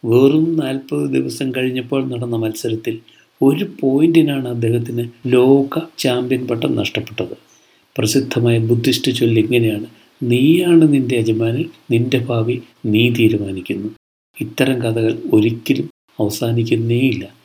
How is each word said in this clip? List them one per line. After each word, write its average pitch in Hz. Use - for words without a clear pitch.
വെറും 139
നാൽപത് 139
ദിവസം 135
കഴിഞ്ഞപ്പോൾ 127
നടന്ന 120
മത്സരത്തിൽ 113
ഒരു 151
പോയിന്റിനാണ് 143
അദ്ദേഹത്തിന് 117
ലോക 139
ചാമ്പ്യൻ 123
പട്ടം 120
നഷ്ടപ്പെട്ടത്. -
പ്രസിദ്ധമായ 117
ബുദ്ധിസ്റ്റ് 120
ചൊല്ല് 117
ഇങ്ങനെയാണ്, 110
"നീയാണ് 156
നിന്റെ 127
യജമാനൻ, 113
നിന്റെ 123
ഭാവി 117
നീ 113
തീരുമാനിക്കുന്നു." 101
ഇത്തരം 131
കഥകൾ 113
ഒരിക്കലും 113
അവസാനിക്കുന്നേയില്ല. 113